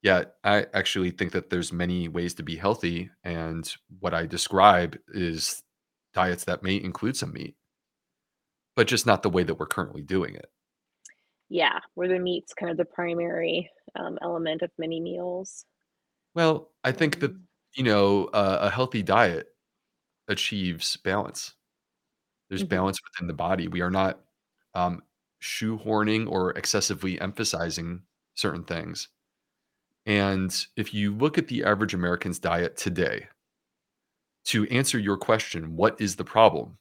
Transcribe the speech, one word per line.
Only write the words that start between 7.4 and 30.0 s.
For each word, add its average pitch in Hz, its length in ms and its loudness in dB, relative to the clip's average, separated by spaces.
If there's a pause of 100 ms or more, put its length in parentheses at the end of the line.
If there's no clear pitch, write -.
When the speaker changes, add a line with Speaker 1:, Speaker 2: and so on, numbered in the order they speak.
Speaker 1:
but 117 140 6
just 117 180 0
not 95 160 6
the 101 80 2
way 90 140 2
that 80 100 -2
we're 76 120 -8
currently 76 360 -8
doing 71 320 -2
it. 50 160 -18 (1000)
Speaker 2:
Yeah, 160 320 0 (140)
where 180 140 -2
the 185 100 2
meat's 180 360 -4
kind 175 160 -6
of 165 80 -4
the 175 60 2
primary, 170 840 -4 (260)
um, 175 260 -8
element 165 400 -4
of 175 160 -6
many 165 220 -6
meals. 180 680 -8 (680)
Speaker 1:
Well, 160 360 2 (140)
I 127 80 2
think 147 280 0
that, 139 120 -2
Speaker 2:
Um, - 160 -20 (260)
Speaker 1:
you 131 100 -2
know, 101 480 6
a, 98 300 4
a 101 80 2
healthy 117 320 0
diet 95 460 4 (800)
achieves 95 680 -2
balance. - 560 -4 (960)
There's 98 120 -4
Speaker 2:
Mm-hmm. - 20 -2
Speaker 1:
balance 98 380 0
within 90 260 -10
the 85 60 -6
body. 87 340 -2
We 87 140 -4
are 90 80 0
not, 95 300 0 (540)
um, 87 280 -2 (400)
shoehorning 110 880 0
or 92 220 0
excessively 95 680 -2
emphasizing 85 840 -4 (320)
certain 85 280 -4
things. 85 440 -8 (1000)